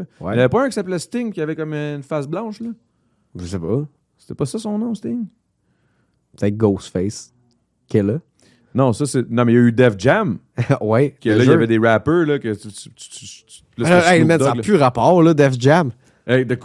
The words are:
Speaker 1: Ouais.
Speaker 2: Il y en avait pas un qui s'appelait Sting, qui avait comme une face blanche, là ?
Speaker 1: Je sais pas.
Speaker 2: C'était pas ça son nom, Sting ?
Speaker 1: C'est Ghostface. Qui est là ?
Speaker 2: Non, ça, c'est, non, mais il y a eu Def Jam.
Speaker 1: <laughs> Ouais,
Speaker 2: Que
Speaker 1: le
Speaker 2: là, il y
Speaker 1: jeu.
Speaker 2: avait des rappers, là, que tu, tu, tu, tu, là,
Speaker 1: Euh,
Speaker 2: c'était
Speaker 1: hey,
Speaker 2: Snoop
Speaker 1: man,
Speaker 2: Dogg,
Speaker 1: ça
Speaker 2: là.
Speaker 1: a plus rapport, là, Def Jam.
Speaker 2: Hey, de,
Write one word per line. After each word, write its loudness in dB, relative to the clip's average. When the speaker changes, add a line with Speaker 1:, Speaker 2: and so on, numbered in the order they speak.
Speaker 1:
Ouais. -8
Speaker 2:
Il -2
y 0
en 4
avait 2
pas 0
un -2
qui -6
s'appelait -6
Sting, -8
qui -8
avait -6
comme -8
une -8
face -6
blanche, -10
là ? -10
Speaker 1:
Je -12
sais -8
pas. -4
Speaker 2:
C'était -16
pas -4
ça -8
son -6
nom, -6
Sting ? -8
Speaker 1:
C'est -2
Ghostface. -4
Qui -2
est 2
là ? -2
Speaker 2:
Non, 2
ça, -4
c'est, -4
non, 0
mais 4
il 6
y 6
a 6
eu 4
Def 4
Jam. 0
Speaker 1:
<laughs> -2
Ouais, 0
Speaker 2:
Que -4
Speaker 1:
le 2
Speaker 2:
là, 4
il -
y 4
Speaker 1:
jeu. 6
Speaker 2:
avait 4
des 2
rappers, 2
là, 0
que -6
tu, -12
tu, -20
tu, -20
tu, -18
là, 0
Speaker 1:
Euh, 6
Speaker 2:
c'était 4
Speaker 1:
hey, 4
Speaker 2:
Snoop 4
Speaker 1:
man, 2
Speaker 2:
Dogg, 2
Speaker 1:
ça 0
Speaker 2:
là. -4
Speaker 1:
a -8
plus 2
rapport, 4
là, 6
Def 2
Jam. 2
Speaker 2:
Hey, 2
de, -6